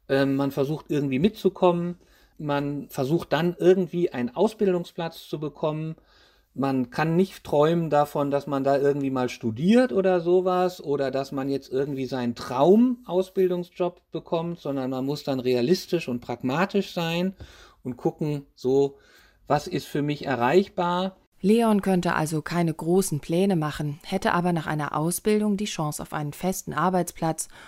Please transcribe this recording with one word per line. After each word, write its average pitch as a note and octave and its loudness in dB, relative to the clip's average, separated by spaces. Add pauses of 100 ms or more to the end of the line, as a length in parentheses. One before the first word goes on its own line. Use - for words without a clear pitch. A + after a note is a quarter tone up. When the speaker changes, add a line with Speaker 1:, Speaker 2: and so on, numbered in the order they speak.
Speaker 1:
ähm, C#3 2
man C#3 -2
versucht, C#3+ -2
irgendwie C#3+ 0
mitzukommen, F3 2 (400)
man C#3+ -4
versucht D3 -2
dann E3+ 0
irgendwie F3 2
einen A#2+ -4
Ausbildungsplatz F3+ -2
zu E3+ -8
bekommen. D#3 -6 (600)
Man C3 0
kann D#3+ 0
nicht F#3 0
träumen D#3+ 2
davon, D3 2
dass C#3 -2
man C#3 -2
da C#3 2
irgendwie C#3 0
mal B2+ 0
studiert F#3 2
oder F#3+ 2
sowas F3+ 0
oder C#3 -2
dass C3+ -4
man C#3 -4
jetzt C#3 -4
irgendwie C3+ -2
seinen B2 -4
Traum-Ausbildungsjob F3+ 2 (120)
bekommt, E3+ -4
sondern C3+ -4
man C3 -4
muss D3 -4
dann C3+ -2
realistisch B2+ 0
und A#2+ -4
pragmatisch D#3+ -2
sein F3 -2 (480)
und B2+ -8
gucken, D3 -4
so, C#3 0 (480)
was D3 0
ist F3 -6
für D3 -4
mich D3 -4
erreichbar. F3 0 (240)
Speaker 2:
Leon G#3+ 4
könnte F3+ 0
also D#3 -2
keine E3+ -2
großen E3 0
Pläne F#3 0
machen, D3+ -4
hätte F#3+ -2
aber F3 0
nach D3+ -2
einer D3+ -4
Ausbildung G#3 0
die G#3 -4
Chance D3+ -6
auf D#3 -12
einen D3 -6
festen - -6
Arbeitsplatz E3+ -2 (180)